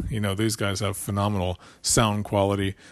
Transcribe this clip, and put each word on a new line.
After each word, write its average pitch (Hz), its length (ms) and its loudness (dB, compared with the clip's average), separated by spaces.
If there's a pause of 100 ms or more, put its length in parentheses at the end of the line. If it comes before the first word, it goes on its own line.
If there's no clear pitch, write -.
You 110 120 -4
know, 98 120 -2
these 107 220 0
guys 101 240 -4
have 101 160 -2
phenomenal 101 640 -2 (220)
sound 107 420 2
quality, 98 520 2 (160)